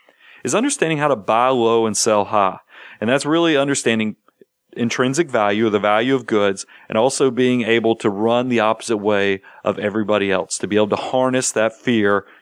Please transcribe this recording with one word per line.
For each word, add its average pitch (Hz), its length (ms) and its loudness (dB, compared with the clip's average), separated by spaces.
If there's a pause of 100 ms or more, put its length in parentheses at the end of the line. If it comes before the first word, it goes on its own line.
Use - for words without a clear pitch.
(440)
is 123 100 -2
understanding 170 440 -2
how 147 100 0
to 131 80 0
buy 110 320 0
low 117 380 2
and 104 100 -4
sell 104 300 0
high. 98 320 0 (420)
And 110 100 -2
that's 139 160 0
really 165 300 2
understanding 117 600 -2 (600)
intrinsic 131 520 -2
value 110 380 0
or 107 40 0
the 104 80 2
value 107 360 2
of 120 120 -4
goods 101 380 0 (240)
and 107 80 -4
also 131 340 2
being 123 320 0
able 113 340 2
to - 120 -2
run 113 400 0
the 120 120 0
opposite 110 380 0
way 98 440 0 (220)
of 101 140 -2
everybody 104 520 -2
else, 92 280 -4
to 98 100 -6
be 104 80 0
able 107 120 2
to 101 80 -2
harness 127 540 -2
that 113 240 0
fear 101 500 0 (180)